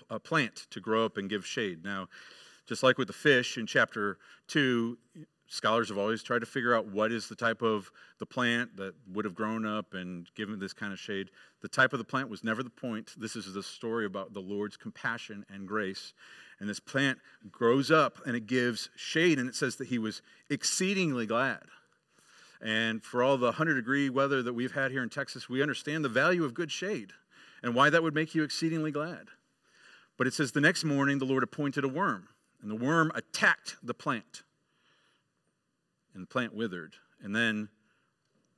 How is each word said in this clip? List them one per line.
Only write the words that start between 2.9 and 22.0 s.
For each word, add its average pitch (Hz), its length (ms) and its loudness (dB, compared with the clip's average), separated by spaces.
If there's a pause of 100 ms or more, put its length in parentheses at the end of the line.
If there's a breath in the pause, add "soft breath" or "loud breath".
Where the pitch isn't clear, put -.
with 127 100 0
the 110 60 -8
fish 131 440 4
in 113 80 -4
chapter 107 540 0 (280 loud breath)
two, 120 500 2 (500)
scholars 110 420 2
have 101 80 -6
always 107 260 0
tried 120 160 0
to 113 60 -6
figure 120 280 0
out 110 140 2
what 104 240 0
is 113 160 -4
the 107 80 -14
type 113 260 -2
of 110 300 0 (280 loud breath)
the 110 60 -10
plant 120 520 -2
that 95 160 -10 (180)
would 104 140 -2
have 92 100 -6
grown 110 300 -2
up 107 280 -4
and 90 420 -8
given 107 240 -6
this 95 140 -8
kind 101 200 -8
of 92 60 -12
shade. 98 300 -6 (320 loud breath)
The 104 60 -10
type 131 240 2
of 131 80 -2
the 113 60 -6
plant 131 240 -4
was 101 140 -12
never 113 200 0
the 120 60 -12
point. 113 480 -8
This 110 180 -8
is 95 180 -10
the 98 100 -6
story 113 420 -4
about 98 280 -8
the 101 60 -10
Lord's 101 380 -6
compassion 110 760 -8
and 98 140 -12
grace. 98 460 -4 (460 loud breath)
And 101 100 -6
this 101 100 -6
plant 135 380 -2 (340 loud breath)
grows 127 400 4
up 151 340 6
and 123 100 -2
it 110 120 -6
gives 123 480 0
shade, 160 420 2
and 127 120 -2
it 117 60 -8
says 127 220 -2
that 127 100 -8
he 120 120 0
was 110 220 -4 (280 soft breath)
exceedingly 170 760 0
glad. 117 380 0 (1000 loud breath)